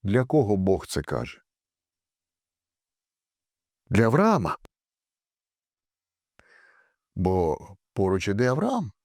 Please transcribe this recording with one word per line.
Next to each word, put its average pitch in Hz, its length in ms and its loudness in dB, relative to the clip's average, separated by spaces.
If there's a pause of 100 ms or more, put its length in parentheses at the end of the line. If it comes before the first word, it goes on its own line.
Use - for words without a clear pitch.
Для 107 220 0
кого 120 320 2
Бог 95 300 0
це - 160 -6
каже? - 400 -8 (2500)
Для 113 160 4
Авраама. 143 540 2 (2500)
Бо 90 440 0 (340)
поруч 95 360 -2
іде 110 200 -2
Авраам. 170 440 -4 (120)